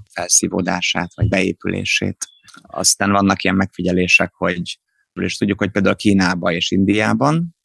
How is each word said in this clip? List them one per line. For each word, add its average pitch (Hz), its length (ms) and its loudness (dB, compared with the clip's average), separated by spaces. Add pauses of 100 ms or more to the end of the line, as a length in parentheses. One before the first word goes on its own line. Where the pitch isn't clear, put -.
(120)
felszívódását, 90 1040 -2
vagy 107 120 -2
beépülését. 95 1000 -4 (340)
Aztán - 500 -2
vannak 98 320 2
ilyen 95 120 2
megfigyelések, 90 760 0
hogy 90 460 -4 (340)
és 92 240 -6
tudjuk, 101 220 0
hogy 98 120 0
például 98 240 2
Kínában 92 580 2
és - 180 -4
Indiában 110 920 2